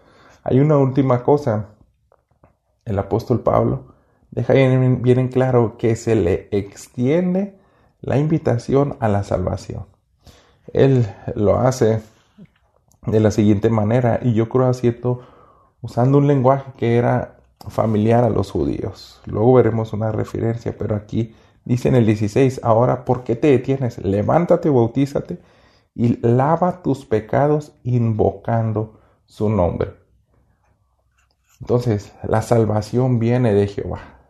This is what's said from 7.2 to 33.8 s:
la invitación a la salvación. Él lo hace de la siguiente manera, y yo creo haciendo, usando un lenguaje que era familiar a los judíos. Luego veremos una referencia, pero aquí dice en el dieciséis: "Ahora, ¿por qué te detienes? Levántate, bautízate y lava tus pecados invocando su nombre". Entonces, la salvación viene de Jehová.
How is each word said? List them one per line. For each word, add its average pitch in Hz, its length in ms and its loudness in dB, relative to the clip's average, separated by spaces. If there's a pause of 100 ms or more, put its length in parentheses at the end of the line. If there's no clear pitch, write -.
la - 180 -2
invitación 139 800 0
a 110 80 0
la 101 160 0
salvación. - 600 -6 (880)
Él 127 360 2 (260)
lo 98 240 2
hace 113 440 0 (1040)
de 107 140 2
la 107 100 4
siguiente 104 400 2
manera, 113 520 0
y 123 120 0
yo 113 160 0
creo 127 180 2
haciendo, 123 540 -2 (580)
usando 127 380 0
un 143 80 4
lenguaje 135 500 2
que 117 200 0
era 123 420 -2 (300)
familiar 110 560 2
a 113 60 2
los 104 200 -2
judíos. - 760 -6
Luego 107 300 2
veremos 113 380 2
una 110 200 -4
referencia, 110 640 -4
pero 107 200 -4
aquí 113 380 -6 (300)
dice 123 240 -2
en 135 60 2
el 117 120 4
dieciséis: 110 580 0
"Ahora, 123 400 2
¿por 123 180 -2
qué - 140 -4
te 156 120 2
detienes? 131 500 0
Levántate, 143 720 0
bautízate 135 680 0 (540)
y 120 320 0
lava 165 560 0
tus 135 240 -4
pecados 143 640 -2 (120)
invocando 113 1160 -2 (240)
su - 240 -6
nombre". 92 460 -2 (1700)
Entonces, 117 520 -2 (120)
la 110 180 -2
salvación 117 760 0
viene 117 360 0
de 101 140 2
Jehová. - 320 -10 (300)